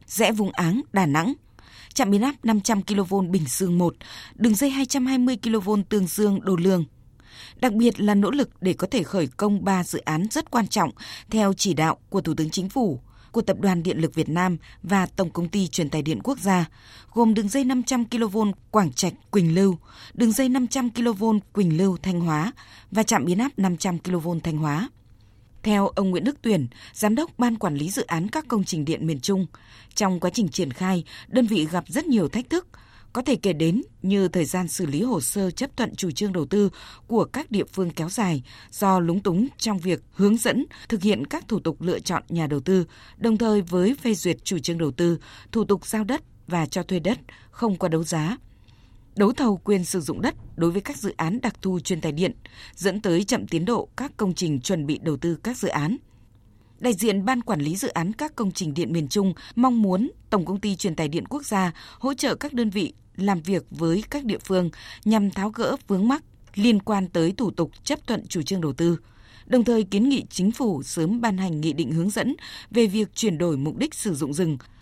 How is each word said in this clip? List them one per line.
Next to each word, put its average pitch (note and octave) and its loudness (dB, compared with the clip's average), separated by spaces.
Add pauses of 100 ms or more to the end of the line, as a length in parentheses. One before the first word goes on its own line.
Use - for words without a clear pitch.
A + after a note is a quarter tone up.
rẽ A3 2
Vũng G#3 -2
Áng, F3 0 (120)
Đà F#3+ 2
Nẵng, E3 2 (600)
trạm A3 2
biến G3+ 4
áp C#4 0
năm A3 2
trăm G3+ 2
ki-lô-vôn F#3+ 0
Bình F#3 2
Dương F3 0
một, F3 2 (400)
đường G#3+ 4
dây C#4 2
hai C4+ 0
trăm B3+ 0
hai C4 2
mươi B3 2
ki-lô-vôn G#3 0
Tương G3 0
Dương, G3+ 2
Đô F#3 0
Lương. F3 2 (760)
Đặc B3 4
biệt A#3 4
là G#3 4
nỗ G3+ 4
lực C#4 2 (120)
để F#3 2
có - -2
thể G#3+ 2
khởi E3 0
công G3+ 0
ba F#3 2
dự - -6
án E3 -2
rất D#4+ -4
quan A3+ 2
trọng - 0 (380)
theo G3+ 4
chỉ F#3+ 0
đạo D#3 2 (120)
của F#3+ 0
Thủ D#3+ 0
tướng D#3 -2
Chính F#3 -4
phủ, F#3+ 0 (320)
của A#3 0
Tập G2+ 0
đoàn F#3 2
Điện F3 -2
lực D#3+ -2
Việt D#3 0
Nam F3 0 (260)
và F#3 2
Tổng F3+ -2
Công E3+ -4
ty F#3+ 0
Truyền D3+ -2
tải D3+ -2
điện C#3+ -2
quốc C4 -4
gia, F3+ 2 (440)
gồm A3+ 4
đường G3+ 0
dây C#4 0
năm B3+ 0
trăm A#3+ -2
ki-lô-vôn G#3+ 0 (200)
Quảng F3+ 4
Trạch – - -2 (180)
Quỳnh E3 4
Lưu, F#3+ 4 (360)
đường A3+ 4
dây C4 2
năm B3+ 2
trăm B3 -2
ki-lô-vôn A3 2 (140)
Quỳnh E3+ 4
Lưu – F#3 2
Thanh F3 -2
Hóa D#3+ 0 (400)
và G#3+ 2
trạm G#3 2
biến F3 2
áp B3+ 0
năm F#3 2
trăm F3+ -2
ki-lô-vôn E3+ -2
Thanh D#3 -2
Hóa. D#3 -2 (720)
Theo G#3 2
ông F#3+ 0
Nguyễn F3 0
Đức C#4+ 0
Tuyển, E3+ 2 (260)
Giám G#3+ 0
đốc D#4 -2
Ban A#3+ 2
Quản F3 -2
lý D3+ -2
Dự - -4
án E3+ -2
các D#4 -6
công G#3+ 0
trình D#3 -4
điện D#3+ -2
miền D3+ -2
Trung, F#3+ -2 (500)
trong F#3+ 0
quá F3+ 0
trình F#3+ 0
triển C#3+ -4
khai, F#3 -2 (240)
đơn A#3+ 4
vị E3+ 2
gặp F3 -2
rất D4 -4
nhiều G#3+ 4
thách B3 -6
thức, F4 -2 (460)
có B3+ -4
thể B3+ 2
kể F#3+ 0
đến E3 2 (200)
như F#3+ 2
thời E3+ 0
gian F3+ -2
xử F3+ -4
lý C#3+ -2
hồ A3+ 0
sơ F#3+ -2
chấp - -8
thuận - -4
chủ F3 -4
trương G3 -2
đầu E3 -2
tư G3+ 4 (380)
của A3 2
các - -8
địa G3 0 (100)
phương F#3 -2
kéo D#3+ -6
dài E3+ -2 (280)
do F#3+ 2
lúng E3+ 2
túng G3 2 (100)
trong G#3 -2
việc E3+ -2
hướng G3+ 4
dẫn B3 0 (240)
thực G#3 -2
hiện G3 2
các D#4+ -8
thủ G3+ -2
tục D#3+ -4
lựa E3 -2
chọn - -4
nhà E3 -2
đầu C#3+ -2
tư, F#3 2 (320)
đồng A3+ 2
thời G#3+ 2
với F3+ 2
phê A3+ 0
duyệt F3 0
chủ F3+ -4
trương E3+ -4
đầu D3+ 0
tư, E3+ 2 (340)
thủ A3 2
tục G3+ 0
giao G#3+ -2
đất B3+ -2 (260)
và E3 -2
cho F3 -4
thuê F3+ -2
đất F#3 -2 (320)
không G#3+ -2
qua E3+ 0
đấu D#3+ 2
giá, D#3+ -2 (800)
đấu G#3 4
thầu A#3+ 2
quyền F#3+ 0
sử F3+ -4
dụng D3 -6
đất C4 0 (200)
đối E3+ 2
với G3 -2
các - -8
dự - -6
án E3 -2
đặc - -4
thù F#3 -2
truyền E3 -4
tải D#3+ -2
điện, D#3 0 (440)
dẫn F#3+ -2
tới F3 2
chậm G3+ -2
tiến E3 -2
độ A3 0
các C#4 -6
công F#3+ 0
trình D3+ -2
chuẩn E3 -2
bị D3 -2
đầu D3+ -2
tư E3+ -2
các B3 -6
dự F#3+ -4
án. D#3 -2 (840)
Đại B3 2
diện G3 0
Ban B3 0
Quản F#3 -2
lý D3+ -2
Dự G3+ -4
án E3+ -2
các D4+ -8
công G3 -2
trình D3+ -4
điện E3 -2
miền D#3+ 0
Trung F#3+ 0 (220)
mong A#3+ 4
muốn G3+ 2 (180)
Tổng F#3 2
Công F#3+ -4
ty G3+ -2
Truyền E3+ -2
tải D#3 0
điện D#3+ -4
quốc C#4+ -8
gia F#3 0 (280)
hỗ C4+ -2
trợ B3+ -2
các C#4+ -8
đơn A#3+ 0
vị F#3 -2 (220)
làm F#3+ 0
việc F3 -2
với E3 0
các C#4+ -6
địa G#3 -2
phương F3+ 0 (360)
nhằm G#3 2
tháo G3 -4
gỡ A#3+ -2 (120)
vướng G3 2
mắc C#4 0 (320)
liên G#3 4
quan G3 -2
tới E3+ 2
thủ G3 -2
tục - -4 (120)
chấp - -4
thuận - -4
chủ E3+ -4
trương F#3 -4
đầu C#3+ -2
tư, E3+ 2 (480)
đồng B3 4
thời A3+ 2
kiến G3+ 2
nghị - 0
Chính F#3+ 0
phủ G3+ -2
sớm F#3 -2
ban G#3 0
hành E3+ -2
nghị D#3 0
định C#3+ -2
hướng E3 0
dẫn A#3 -2 (360)
về A3+ 4
việc G#3 -2
chuyển F#3+ 0
đổi D#3+ 0
mục C#3+ -2
đích G#3 -4
sử F#3 -4
dụng C#3+ -4
rừng D#3 0 (240)